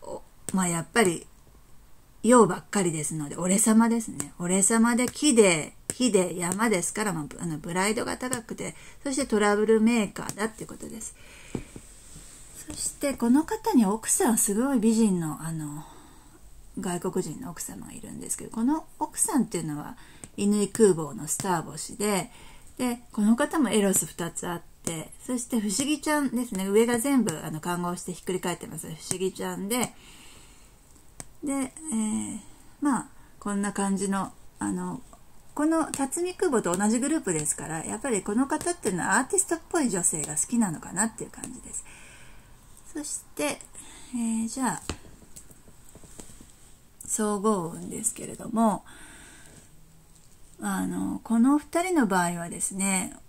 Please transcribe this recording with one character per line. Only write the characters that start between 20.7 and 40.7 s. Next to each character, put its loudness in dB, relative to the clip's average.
母 -6
の -8
ス -4
タ 0
ー -6
星 -12
で、 -2
で、 -2
こ -2
の 8
方 0
も 4
エ 4
ロ 4
ス 2
二 -6
つ -8
あ -4
っ -10
て、 -6
そ -4
し -4
て 0
不 -2
思 0
議 0
ち -4
ゃ 4
ん 0
で -2
す -10
ね。 -2
上 6
が 2
全 4
部、 0
あ -4
の、 -6
環 -2
合 -4
し -12
て -8
ひ -12
っ -20
く -4
り -2
返 -2
っ -14
て -12
ま -10
す。 -10
不 -10
思 -2
議 0
ち -8
ゃ -4
ん -6
で、 0
で、 -2
え -4
ー、 -2
ま 2
あ、 -10
こ -4
ん 0
な -2
感 0
じ -2
の、 -2
あ -2
の、 -6
こ 0
の 2
辰 -4
巳 -4
空 0
母 2
と 0
同 2
じ 2
グ 0
ル 0
ー 0
プ -4
で 0
す -2
か -10
ら、 -6
や -6
っ -6
ぱ -4
り 0
こ -2
の 2
方 -2
っ -2
て -2
い -2
う -2
の -2
は 2
ア 4
ー 2
テ 0
ィ 4
ス 2
ト 0
っ -6
ぽ 2
い 2
女 -2
性 0
が -8
好 -2
き -2
な 4